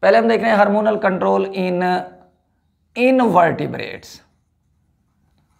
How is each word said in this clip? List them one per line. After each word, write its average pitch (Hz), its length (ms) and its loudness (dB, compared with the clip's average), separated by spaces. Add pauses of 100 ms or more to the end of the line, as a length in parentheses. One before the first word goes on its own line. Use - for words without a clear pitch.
पहले 196 160 4
हम 226 100 2
देख 226 140 0
रहे 226 80 -2
हैं 214 80 2
हार्मोनल 208 400 2
कंट्रोल 196 480 0
इन 180 600 -4 (920)
इनवर्टिब्रेट्स। 170 1200 0 (1400)